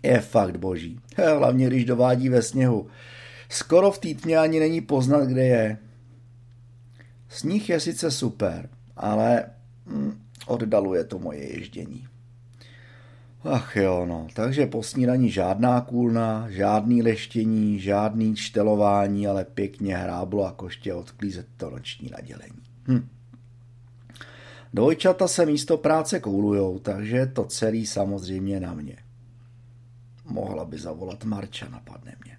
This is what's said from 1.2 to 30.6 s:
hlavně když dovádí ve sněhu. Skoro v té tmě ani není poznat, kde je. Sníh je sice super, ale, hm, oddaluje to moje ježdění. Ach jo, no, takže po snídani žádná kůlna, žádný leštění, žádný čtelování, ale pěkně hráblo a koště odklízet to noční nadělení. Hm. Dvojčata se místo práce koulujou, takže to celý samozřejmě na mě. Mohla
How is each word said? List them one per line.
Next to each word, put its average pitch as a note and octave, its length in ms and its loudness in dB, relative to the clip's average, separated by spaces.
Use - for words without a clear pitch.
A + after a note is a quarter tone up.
hlavně B2+ 300 4
když B2+ 180 2
dovádí B2 440 2
ve B2 140 6
sněhu. B2 440 2
Skoro F#3+ 420 6
v G3 80 -8
té D#3+ 160 -6
tmě D#3+ 240 2
ani D#3+ 220 4
není D#3+ 200 2
poznat, C#3 440 2
kde B2+ 220 2
je. A2 320 2
Sníh G3+ 400 -4
je E3+ 120 2
sice E3 300 -2
super, G2+ 580 -4
ale, A2 480 2
hm, - 340 -6
oddaluje G#2 580 0
to G2 140 -10
moje D2 380 -10
ježdění. - 500 -14
Ach C3+ 320 -2
jo, F#2 300 2
no, E2 280 -6
takže C3 320 0
po B2 160 -6
snídani B2+ 480 2
žádná G2 500 2
kůlna, A#2 680 0
žádný G#2+ 520 2
leštění, A2 800 0
žádný G#2+ 560 0
čtelování, G2+ 920 2
ale G2 180 0
pěkně G2+ 520 -4
hráblo F2+ 500 -4
a F2+ 60 -6
koště F#2 420 -10
odklízet F2+ 520 -10
to D#2 140 -10
noční B1+ 400 -14
nadělení. - 520 -18
Hm. B2+ 200 2
Dvojčata F3 540 4
se F3 180 2
místo D3 300 0
práce D#3 440 0
koulujou, G2 580 0
takže G#2+ 480 -2
to C3 180 -4
celý A2 420 -2
samozřejmě G2 760 -4
na F2 140 -8
mě. C#2+ 220 -12
Mohla F2+ 400 -8